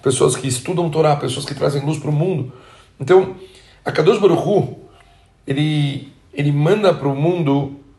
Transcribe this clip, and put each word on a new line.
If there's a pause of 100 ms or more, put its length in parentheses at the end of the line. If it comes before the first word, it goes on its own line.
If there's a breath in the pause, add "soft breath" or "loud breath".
pessoas
que
estudam
Torá,
pessoas
que
trazem
luz
pro
mundo. (460 loud breath)
Então, (480 loud breath)
a
Kadosh
Baruch
Hu, (680 soft breath)
ele, (200)
ele
manda
pro
mundo (180)